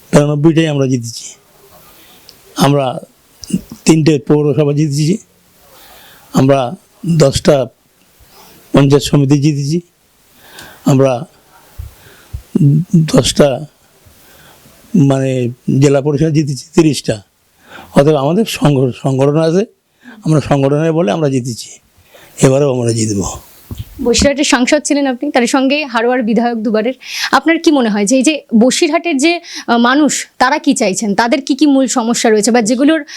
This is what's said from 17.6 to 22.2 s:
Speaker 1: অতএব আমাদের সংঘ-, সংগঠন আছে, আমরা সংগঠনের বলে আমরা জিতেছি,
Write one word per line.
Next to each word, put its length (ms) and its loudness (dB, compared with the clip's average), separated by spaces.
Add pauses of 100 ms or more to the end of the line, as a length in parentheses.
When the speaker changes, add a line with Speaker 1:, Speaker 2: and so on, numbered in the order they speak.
Speaker 1:
অতএব 240 4
আমাদের 280 0
সংঘ-, 480 0 (100)
সংগঠন 340 0
আছে, 300 0 (580)
আমরা 160 2
সংগঠনের 520 0
বলে 200 0
আমরা 160 -2
জিতেছি, 400 -6 (760)